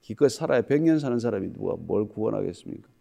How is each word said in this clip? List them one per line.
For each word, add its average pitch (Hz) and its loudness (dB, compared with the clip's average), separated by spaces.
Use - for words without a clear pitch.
기껏 131 2
살아야 139 0
백 147 2
년 160 4
사는 123 -2
사람이 104 -2
누가 92 -4
뭘 92 -2
구원하겠습니까? 107 -6